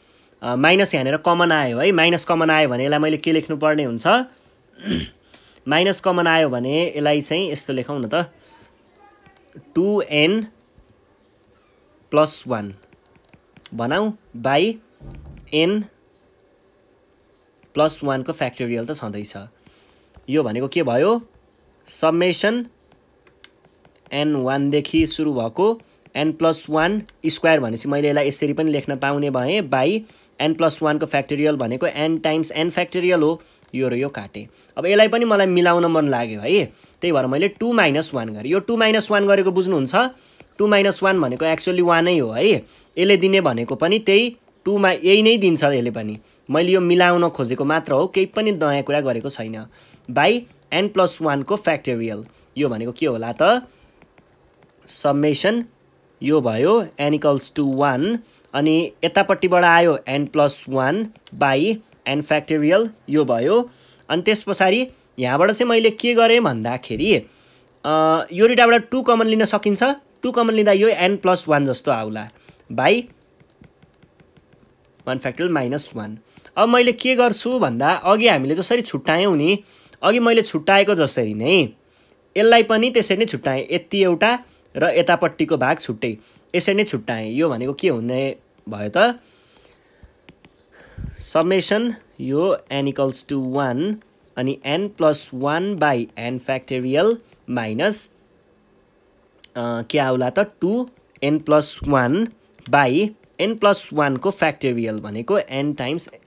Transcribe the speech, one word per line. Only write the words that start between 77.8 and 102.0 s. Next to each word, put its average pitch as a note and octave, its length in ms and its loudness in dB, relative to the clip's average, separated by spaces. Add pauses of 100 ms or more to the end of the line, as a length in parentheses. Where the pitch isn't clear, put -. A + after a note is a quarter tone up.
अघि G#3 380 2
हामीले C#3+ 260 2
जसरी F#3+ 280 0
छुट्यायौँ F3 540 0
नि, F3 220 2 (440)
अघि A3 160 4
मैले A#3 240 4
छुट्याएको G3 520 2
जसरी B2 400 -2
नै C#3 340 2 (680)
यसलाई A3+ 260 6
पनि A3+ 280 0
त्यसरी G#3+ 260 0
नै A3 80 0
छुट्याएँ। C3+ 480 -4
यति F#3 300 -2
एउटा G3+ 360 2 (380)
र - 80 0
यतापट्टिको E3+ 720 0
भाग C3+ 220 0
छुट्टै। A2+ 380 -8 (380)
यसरी F#3 200 0
नै G#3 100 2
छुट्टाएँ। A#2 480 -6
यो D#3 160 0
भनेको B2+ 240 -4
के F3+ 160 -2
हुने B2+ 480 -2 (320)
भयो G#2+ 280 -8
त? A#3 240 2 (2000)
Summation F#3+ 720 0 (280)
यो D3 360 0 (160)
n C#3 200 -2
equals C3+ 400 -4
to C3 220 -4
one C#3+ 400 -2 (420)
अनि C#3 300 -4
n F3 220 -4 (120)
plus D3+ 340 0
one D#3+ 460 -4
by C3+ 260 0 (120)
n A#2+ 200 -6
factorial C3+ 800 -2 (340)
minus, B2 560 -4 (1500)
अ, A#2 260 -4
के D3 160 -4
आउला B2+ 320 0
त? D3+ 80 -6
टू G#3+ 520 -2 (320)
एन D3 160 0
प्लस D3+ 460 0
वान C#3+ 440 2 (420)